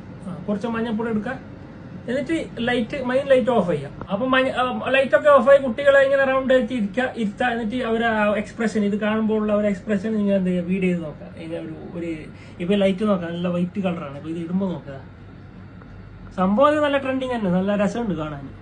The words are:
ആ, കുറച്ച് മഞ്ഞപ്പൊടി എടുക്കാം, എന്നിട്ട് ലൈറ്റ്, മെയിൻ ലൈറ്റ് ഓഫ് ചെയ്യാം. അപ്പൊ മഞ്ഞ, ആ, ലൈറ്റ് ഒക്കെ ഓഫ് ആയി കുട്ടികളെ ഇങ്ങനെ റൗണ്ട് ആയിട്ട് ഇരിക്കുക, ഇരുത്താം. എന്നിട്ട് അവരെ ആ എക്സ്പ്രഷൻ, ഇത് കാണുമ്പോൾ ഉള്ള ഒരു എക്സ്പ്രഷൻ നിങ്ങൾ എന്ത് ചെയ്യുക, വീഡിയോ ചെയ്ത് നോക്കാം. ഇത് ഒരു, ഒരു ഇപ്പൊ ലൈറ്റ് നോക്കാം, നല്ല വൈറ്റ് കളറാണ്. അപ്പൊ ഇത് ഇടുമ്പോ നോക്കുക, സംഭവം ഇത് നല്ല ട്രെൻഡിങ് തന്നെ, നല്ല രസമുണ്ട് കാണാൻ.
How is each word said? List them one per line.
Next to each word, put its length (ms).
ആ, 80
കുറച്ച് 280
മഞ്ഞപ്പൊടി 400
എടുക്കാം, 240
എന്നിട്ട് 280
ലൈറ്റ്, 300
മെയിൻ 220
ലൈറ്റ് 220
ഓഫ് 180
ചെയ്യാം. 220
അപ്പൊ 200
മഞ്ഞ, 160
ആ, 20
ലൈറ്റ് 220
ഒക്കെ 180
ഓഫ് 160
ആയി 140
കുട്ടികളെ 420
ഇങ്ങനെ 220
റൗണ്ട് 260
ആയിട്ട് 240
ഇരിക്കുക, 260
ഇരുത്താം. 320
എന്നിട്ട് 240
അവരെ 200
ആ 160
എക്സ്പ്രഷൻ, 460
ഇത് 160
കാണുമ്പോൾ 380
ഉള്ള 180
ഒരു 120
എക്സ്പ്രഷൻ 460
നിങ്ങൾ 220
എന്ത് 100
ചെയ്യുക, 220
വീഡിയോ 180
ചെയ്ത് 160
നോക്കാം. 240
ഇത് 180
ഒരു, 140
ഒരു 120
ഇപ്പൊ 180
ലൈറ്റ് 300
നോക്കാം, 240
നല്ല 200
വൈറ്റ് 300
കളറാണ്. 340
അപ്പൊ 140
ഇത് 100
ഇടുമ്പോ 300
നോക്കുക, 240
സംഭവം 340
ഇത് 140
നല്ല 180
ട്രെൻഡിങ് 300
തന്നെ, 200
നല്ല 280
രസമുണ്ട് 360
കാണാൻ. 240